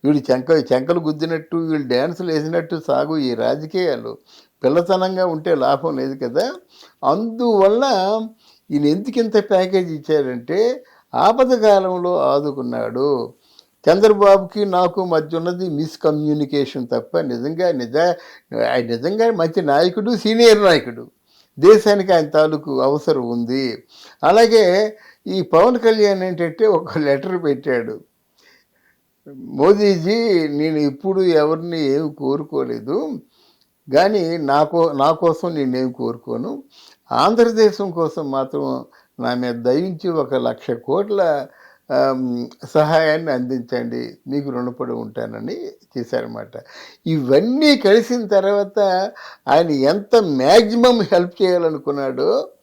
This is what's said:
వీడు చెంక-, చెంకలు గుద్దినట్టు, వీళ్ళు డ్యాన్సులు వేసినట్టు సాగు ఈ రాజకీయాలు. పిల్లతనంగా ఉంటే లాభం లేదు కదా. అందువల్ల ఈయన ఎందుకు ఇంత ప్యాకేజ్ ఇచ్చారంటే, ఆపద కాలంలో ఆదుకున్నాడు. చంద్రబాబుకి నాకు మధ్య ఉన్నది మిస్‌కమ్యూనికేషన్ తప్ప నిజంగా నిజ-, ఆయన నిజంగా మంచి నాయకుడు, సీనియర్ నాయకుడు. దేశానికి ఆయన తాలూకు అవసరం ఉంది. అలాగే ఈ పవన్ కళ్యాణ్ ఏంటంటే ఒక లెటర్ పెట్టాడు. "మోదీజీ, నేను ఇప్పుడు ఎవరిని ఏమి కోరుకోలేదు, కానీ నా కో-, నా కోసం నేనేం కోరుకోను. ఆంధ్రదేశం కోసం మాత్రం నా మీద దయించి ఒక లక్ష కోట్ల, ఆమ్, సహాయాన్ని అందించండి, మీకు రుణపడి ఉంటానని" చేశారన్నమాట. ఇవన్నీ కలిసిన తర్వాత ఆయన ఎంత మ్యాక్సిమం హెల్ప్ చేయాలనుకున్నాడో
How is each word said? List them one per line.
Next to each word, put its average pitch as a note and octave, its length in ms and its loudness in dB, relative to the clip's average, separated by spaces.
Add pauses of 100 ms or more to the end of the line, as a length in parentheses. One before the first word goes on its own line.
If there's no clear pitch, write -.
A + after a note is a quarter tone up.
వీడు C#3 280 0
చెంక-, C3 400 0
చెంకలు C3+ 280 0
గుద్దినట్టు, D#3+ 560 -6
వీళ్ళు D#3 320 -4
డ్యాన్సులు D#3+ 440 -2
వేసినట్టు D#3+ 540 -4
సాగు C#3+ 300 -2
ఈ B2+ 180 -2
రాజకీయాలు. B2+ 840 -4 (460)
పిల్లతనంగా F#3 600 0
ఉంటే D#3+ 280 -2
లాభం C#3 420 -2
లేదు C3+ 280 -6
కదా. D#3 280 -4 (520)
అందువల్ల A3 800 2 (880)
ఈయన D3 160 0
ఎందుకు G3+ 320 -2
ఇంత G#3+ 320 0
ప్యాకేజ్ F#3 420 0
ఇచ్చారంటే, D3+ 880 -2 (320)
ఆపద A#3+ 400 2
కాలంలో F#3 640 2
ఆదుకున్నాడు. C3+ 1160 -2 (560)
చంద్రబాబుకి G3+ 760 4
నాకు F3+ 400 0
మధ్య D#3+ 320 -2
ఉన్నది F3+ 320 -4
మిస్‌కమ్యూనికేషన్ D3+ 1200 -2
తప్ప C#3+ 260 -4
నిజంగా D#3+ 540 -4
నిజ-, C#3+ 440 -2 (440)
ఆయన A#2+ 260 -2
నిజంగా F#3 460 -2
మంచి E3 300 -2
నాయకుడు, F3+ 540 0
సీనియర్ A3 460 4
నాయకుడు. D3 480 0 (480)
దేశానికి G3+ 540 6
ఆయన D#3+ 160 2
తాలూకు D3+ 520 0
అవసరం C#3 480 0
ఉంది. A#2+ 560 -4 (400)
అలాగే G#3+ 720 4 (300)
ఈ F#3 160 -4
పవన్ A3+ 360 4
కళ్యాణ్ G#3 440 2
ఏంటంటే F3 440 -2
ఒక E3+ 320 0
లెటర్ D#3 460 -2
పెట్టాడు. A#2+ 560 -4 (1300)
"మోదీజీ, F3+ 1200 2
నేను D3+ 300 -2
ఇప్పుడు D3+ 420 -2
ఎవరిని E3 600 0
ఏమి D3 340 -2
కోరుకోలేదు, C#3+ 1040 -6 (760)
కానీ E3+ 440 2
నా D3 260 2
కో-, E3 280 0
నా C#3+ 200 2
కోసం E3 420 -2
నేనేం B2+ 380 -2
కోరుకోను. A#2+ 720 -8 (500)
ఆంధ్రదేశం G#3+ 800 2
కోసం D#3+ 400 -4
మాత్రం C3+ 540 -4 (360)
నా A#2+ 140 -4
మీద B2 200 -4
దయించి D#3 560 -2
ఒక D3 240 -2
లక్ష A#2+ 360 -4
కోట్ల, E3+ 760 -2 (440)
ఆమ్, C3 560 -2 (280)
సహాయాన్ని D#3 580 2
అందించండి, B2 840 -6 (120)
మీకు C#3 220 -6
రుణపడి B2 420 -8
ఉంటానని" A2+ 640 -10 (420)
చేశారన్నమాట. A#2 540 -8 (540)
ఇవన్నీ G#3 720 2
కలిసిన A3+ 500 2
తర్వాత G3+ 520 0 (720)
ఆయన D#3 220 2
ఎంత D#3 460 2
మ్యాక్సిమం G#3+ 840 4
హెల్ప్ F3+ 420 0
చేయాలనుకున్నాడో D3+ 1080 -2 (140)